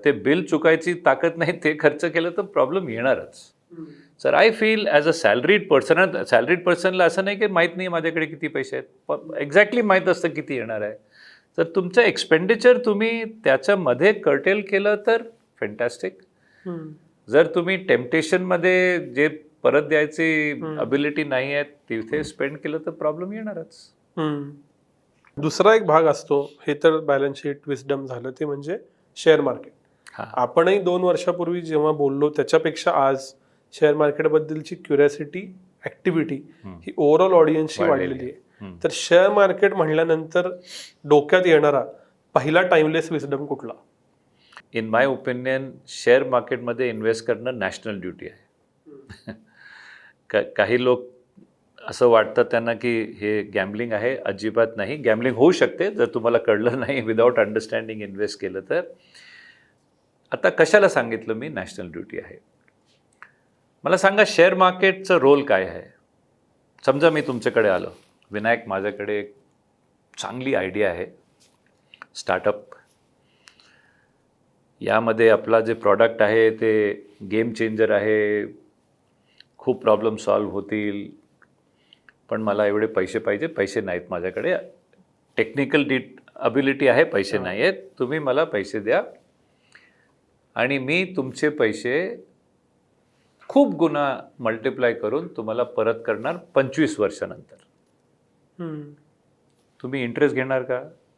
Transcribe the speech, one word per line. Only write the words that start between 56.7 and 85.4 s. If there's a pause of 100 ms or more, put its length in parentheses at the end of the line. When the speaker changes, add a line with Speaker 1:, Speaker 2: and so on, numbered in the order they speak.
Speaker 1:
नाही,
without
understanding
इन्व्हेस्ट
केलं
तर. (1500)
आता
कशाला
सांगितलं
मी
नॅशनल
ड्युटी
आहे? (1500)
मला
सांगा,
शेअर
मार्केटचं
रोल
काय
आहे? (1040)
समजा
मी
तुमच्याकडे
आलो, (420)
"विनायक,
माझ्याकडे
एक (840)
चांगली
आयडिया
आहे, (1080)
स्टार्टअप. (2250)
यामध्ये
आपला
जे
प्रॉडक्ट
आहे
ते (240)
गेम
चेंजर
आहे, (1120)
खूप
प्रॉब्लेम
सॉल्व्ह
होतील, (1200)
पण
मला
एवढे
पैसे
पाहिजे,
पैसे
नाहीत
माझ्याकडे. (800)
टेक्निकल